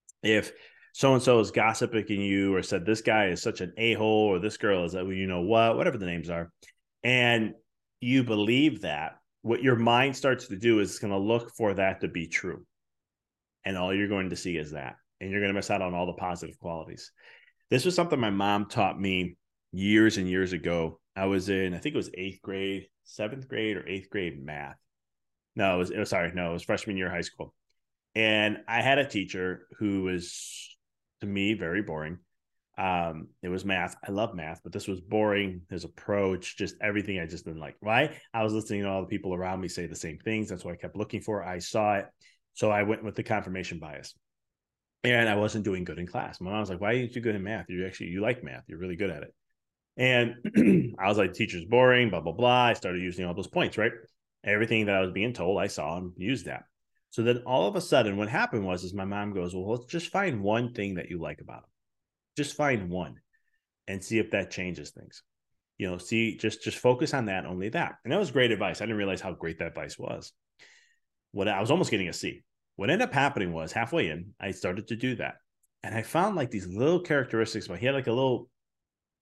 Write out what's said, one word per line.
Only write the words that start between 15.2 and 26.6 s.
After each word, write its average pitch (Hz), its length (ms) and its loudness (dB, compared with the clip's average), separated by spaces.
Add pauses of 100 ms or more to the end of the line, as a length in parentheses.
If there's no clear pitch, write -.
And 95 100 -8
you're 101 120 0
gonna 98 100 2
miss 98 180 -2
out 101 120 0
on 90 100 -2
all 90 140 -2
the 87 80 -4
positive 87 440 -8
qualities. 82 540 -10 (560)
This 127 160 4
was 180 100 2
something 170 240 2
my 110 120 2
mom 101 400 2
taught 98 280 2
me 92 380 0 (340)
years 107 460 6
and 92 120 0
years 92 260 0
ago. 82 440 -2 (160)
I 98 120 0
was 98 240 0
in, 95 240 0
I 82 40 -6
think 151 160 -4
it 127 40 -2
was 90 160 -4
eighth 95 280 -10
grade, 98 440 -6 (180)
seventh 131 420 -8
grade 110 300 -2
or 80 100 -8
eighth 98 220 -8
grade 82 340 -4
math. 73 340 -10 (800)
No, 98 200 2
it 90 40 2
was, 90 120 0
it - 80 -4
was, 104 100 -2
sorry, 85 260 0
no, 87 160 -2
it 85 40 -2
was 87 80 -6